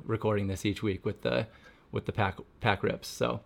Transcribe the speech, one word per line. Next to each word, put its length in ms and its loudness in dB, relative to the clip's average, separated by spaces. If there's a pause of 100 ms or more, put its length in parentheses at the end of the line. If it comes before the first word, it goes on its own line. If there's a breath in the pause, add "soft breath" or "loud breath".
recording 420 0
this 180 -4
each 200 0
week 200 0
with 180 -4
the, 260 2 (420 soft breath)
with 160 -4
the 60 -4
pack, 260 0 (220)
pack 240 2
rips, 240 -2
so. 380 0